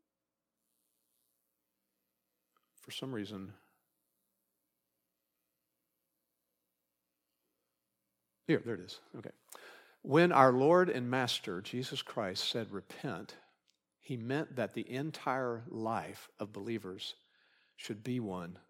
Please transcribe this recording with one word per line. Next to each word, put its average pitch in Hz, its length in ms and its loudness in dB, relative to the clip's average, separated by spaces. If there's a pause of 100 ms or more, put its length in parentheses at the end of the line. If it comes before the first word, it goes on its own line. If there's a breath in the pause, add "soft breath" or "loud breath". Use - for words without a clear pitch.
(2750)
for - 120 -18
some 135 200 -6
reason, 104 400 -6 (4000 soft breath)
here, 151 180 4
there 117 120 -4
it 85 60 -10
is. 92 180 -14 (180)
Okay. - 140 -12 (720 loud breath)
When 170 280 6
our 131 200 10
Lord 165 380 6
and 123 200 -2
Master, 120 500 0
Jesus 123 440 -6
Christ, 95 460 -4
said, 110 220 -4
"Repent," 98 640 -8 (640)
he - 160 -8
meant 127 420 -4
that 110 180 -2
the 117 160 -4
entire 127 800 -2
life 110 600 -4 (100)
of 104 140 -8
believers 98 640 -8 (640 soft breath)
should 107 260 -10
be 127 160 -2
one 92 400 -6 (100)